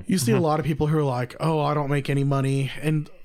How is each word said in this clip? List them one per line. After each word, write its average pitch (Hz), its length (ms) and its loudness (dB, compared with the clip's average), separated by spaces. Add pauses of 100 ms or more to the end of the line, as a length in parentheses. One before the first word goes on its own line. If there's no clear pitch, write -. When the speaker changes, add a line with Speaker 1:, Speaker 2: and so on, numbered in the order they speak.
Speaker 1:
You 190 100 2
see 131 140 2
Speaker 2:
Mm-hmm. 202 80 4
Speaker 1:
a 165 80 2
lot 151 120 2
of 156 60 -2
people 147 220 0
who 156 100 2
are 151 60 2
like, 127 360 -2
"Oh, 156 200 2
I 147 160 0
don't 147 160 -2
make 143 180 0
any 139 140 2
money." 135 480 0 (100)
And 151 260 0 (180)